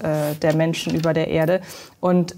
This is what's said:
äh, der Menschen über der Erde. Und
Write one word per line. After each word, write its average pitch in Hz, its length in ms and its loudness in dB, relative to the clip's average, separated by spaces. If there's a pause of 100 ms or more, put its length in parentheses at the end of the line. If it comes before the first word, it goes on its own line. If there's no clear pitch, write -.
äh, 151 340 -2
der 156 180 2
Menschen 165 400 0
über 160 180 0
der 160 160 0
Erde. 160 320 2 (400)
Und 180 380 2